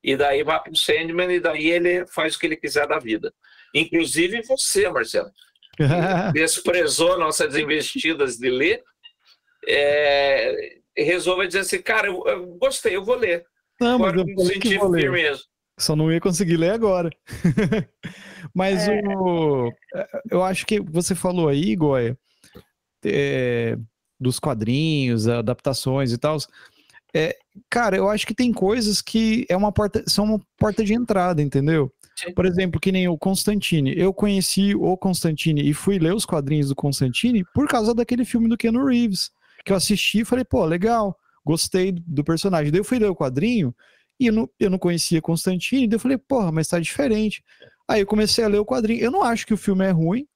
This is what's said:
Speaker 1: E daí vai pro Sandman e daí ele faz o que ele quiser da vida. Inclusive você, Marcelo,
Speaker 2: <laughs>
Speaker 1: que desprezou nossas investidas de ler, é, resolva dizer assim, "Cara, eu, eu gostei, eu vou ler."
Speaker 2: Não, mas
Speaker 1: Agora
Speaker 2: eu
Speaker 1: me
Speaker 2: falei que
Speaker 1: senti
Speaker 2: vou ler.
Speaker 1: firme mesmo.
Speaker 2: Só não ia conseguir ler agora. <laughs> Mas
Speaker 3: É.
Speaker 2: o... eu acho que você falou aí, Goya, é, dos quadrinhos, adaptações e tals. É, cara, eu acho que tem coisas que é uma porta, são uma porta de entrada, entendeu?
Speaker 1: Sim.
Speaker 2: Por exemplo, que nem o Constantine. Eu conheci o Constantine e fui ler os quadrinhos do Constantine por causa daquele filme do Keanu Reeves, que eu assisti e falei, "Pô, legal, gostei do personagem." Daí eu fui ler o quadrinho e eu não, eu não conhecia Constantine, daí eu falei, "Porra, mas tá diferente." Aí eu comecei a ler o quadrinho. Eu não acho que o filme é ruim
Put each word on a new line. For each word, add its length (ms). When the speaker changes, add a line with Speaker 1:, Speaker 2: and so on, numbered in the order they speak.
Speaker 1:
E 120
daí 260
vai 200
pro 140
Sandman 560
e 80
daí 300
ele 380
faz 260
o 40
que 80
ele 100
quiser 300
da 120
vida. 340
Inclusive 680
você, 460
Marcelo, 420
Speaker 2:
<laughs> 560
Speaker 1:
que 60
desprezou 760
nossas 380
investidas 800
de 140
ler, 320
é, 1120
resolva 500
dizer 140
assim, 220
"Cara, 260
eu, 180
eu 200
gostei, 380
eu 80
vou 120
ler." 280
Speaker 2:
Não, 180
mas 100
Speaker 1:
Agora 120
Speaker 2:
eu 60
Speaker 1:
me 80
Speaker 2:
falei 240
que 100
Speaker 1:
senti 100
Speaker 2:
vou 100
ler. 140
Speaker 1:
firme 200
mesmo. 220
Speaker 2:
Só 160
não 180
ia 80
conseguir 360
ler 160
agora. 360
<laughs> 680
Mas 340
Speaker 3:
É. 180
Speaker 2:
o... 680
eu 120
acho 240
que 140
você 340
falou 340
aí, 280
Goya, 420
é, 720
dos 220
quadrinhos, 880
adaptações 840
e 60
tals. 300
É, 220
cara, 260
eu 120
acho 180
que 80
tem 180
coisas 480
que 480
é 80
uma 160
porta, 360
são 160
uma 160
porta 260
de 100
entrada, 460
entendeu? 520
Speaker 1:
Sim. 180
Speaker 2:
Por 100
exemplo, 360
que 100
nem 180
o 80
Constantine. 800
Eu 160
conheci 640
o 220
Constantine 720
e 40
fui 260
ler 160
os 120
quadrinhos 420
do 60
Constantine 680
por 140
causa 260
daquele 300
filme 240
do 80
Keanu 280
Reeves, 460
que 80
eu 40
assisti 440
e 40
falei, 200
"Pô, 200
legal, 520
gostei 460
do 320
personagem." 480
Daí 80
eu 40
fui 140
ler 100
o 80
quadrinho 560
e 60
eu 60
não, 260
eu 100
não 100
conhecia 440
Constantine, 640
daí 100
eu 40
falei, 180
"Porra, 340
mas 160
tá 120
diferente." 640
Aí 120
eu 60
comecei 380
a 40
ler 100
o 80
quadrinho. 340
Eu 120
não 100
acho 240
que 80
o 20
filme 300
é 40
ruim 460